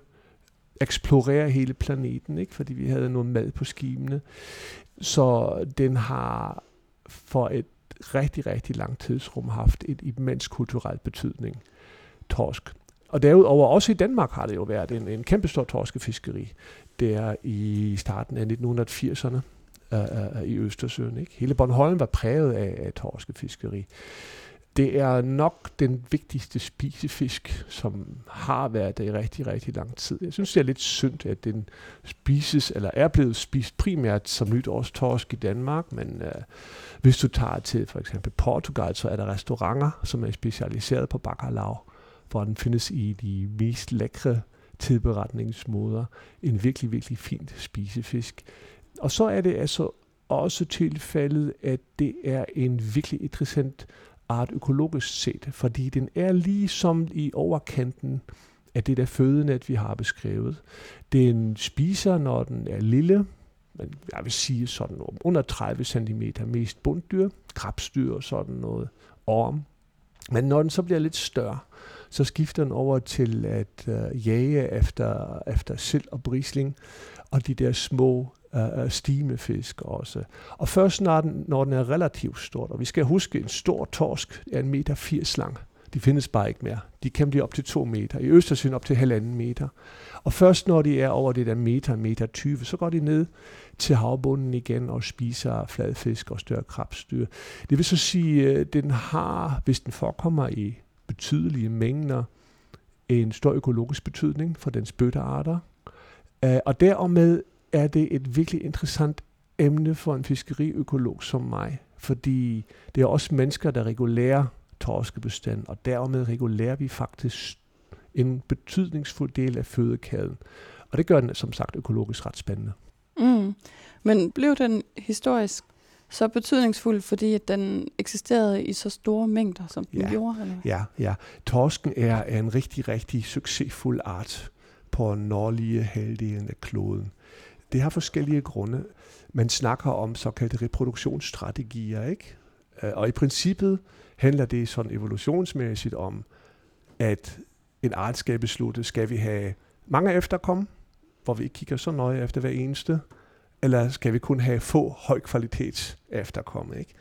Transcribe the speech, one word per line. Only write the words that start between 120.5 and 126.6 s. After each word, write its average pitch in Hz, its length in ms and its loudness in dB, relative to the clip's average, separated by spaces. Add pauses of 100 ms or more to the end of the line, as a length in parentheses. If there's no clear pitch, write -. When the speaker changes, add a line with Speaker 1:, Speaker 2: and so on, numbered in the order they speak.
Speaker 1:
Og - 80 0
det 170 80 2
gør 160 140 8
den, 123 140 -2
som - 180 -6
sagt, - 240 -6
økologisk 110 500 -4
ret - 100 -8
spændende. 104 360 -6 (460)
Speaker 2:
Mm. 220 360 4 (480)
Men 202 300 4
blev 277 240 2
den 226 260 2 (160)
historisk 220 640 -2 (460)
så - 180 2
betydningsfuld, 226 720 2